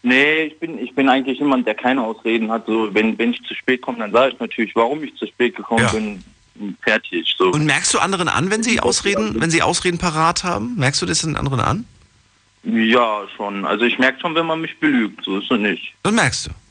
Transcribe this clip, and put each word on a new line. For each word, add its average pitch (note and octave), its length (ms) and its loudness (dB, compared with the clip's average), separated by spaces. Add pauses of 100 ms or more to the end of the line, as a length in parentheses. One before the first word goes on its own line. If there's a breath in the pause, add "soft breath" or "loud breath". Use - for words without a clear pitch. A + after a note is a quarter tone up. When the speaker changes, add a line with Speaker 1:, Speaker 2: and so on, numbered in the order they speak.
Speaker 1:
Nee, C#3+ 400 4
ich D3+ 160 -6
bin, E3 180 -6
ich B2 180 -8
bin C3+ 140 4
eigentlich C3 300 2
jemand, C3+ 280 2
der G#2+ 80 0
keine B2+ 280 0
Ausreden A2+ 480 -2
hat. A2+ 160 -4
So, A2 260 0
wenn, G#2+ 240 2
wenn A#2 160 0
ich - 100 -8
zu - 100 -12
spät B2 280 -2
komme, A#2+ 160 -6
dann G#2+ 160 -6
sage B2+ 200 4
ich - 60 -18
natürlich, A2 360 -4
warum B2+ 280 0
ich B2+ 120 -12
zu - 120 -8
spät A#2+ 280 -2
gekommen A2 280 0
Speaker 2:
Ja. A#2+ 80 2
Speaker 1:
bin. G#2 320 -6 (580)
Fertig, G#2+ 560 -2
so. F#2 140 4
Speaker 2:
Und D3+ 140 2
merkst D3 280 0
du A3+ 60 2
anderen F3 300 0
an, F3 200 0
wenn A3 140 0
sie A#3 120 0
Speaker 1:
Ja. - 80 0
Speaker 2:
Ausreden, G3 580 0
wenn E3 100 0
sie D#3+ 100 2
Ausreden F3 360 0
parat E3 460 0
haben? G#3 340 -4
Merkst C#3 240 0
du F3+ 40 -2
das - 160 -2
den D#3+ 140 -4
anderen C3+ 240 -2
an? G3 260 0 (800)
Speaker 1:
Ja, A2+ 600 2 (120)
schon. G2+ 300 -4
Also G#2 200 0
ich A#2 140 0
merke C3 200 2
schon, E3+ 160 -4
wenn E3 100 0
man D#3+ 160 -2
mich - 180 -10
belügt. B2 460 0
So F#2+ 140 -2
ist - 120 -4
es A#2 80 2
nicht. G2+ 340 -2 (100)
Speaker 2:
Das G#3 100 2
merkst E3 340 0
du? - 40 -10 (200)